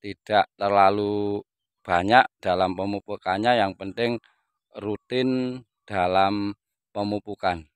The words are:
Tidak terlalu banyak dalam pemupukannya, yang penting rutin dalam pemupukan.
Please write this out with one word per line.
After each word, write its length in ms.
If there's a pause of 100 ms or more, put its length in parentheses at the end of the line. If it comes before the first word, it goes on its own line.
Tidak 560
terlalu 880 (400)
banyak 400 (160)
dalam 320
pemupukannya, 800
yang 240
penting 400 (640)
rutin 800 (240)
dalam 720 (320)
pemupukan. 880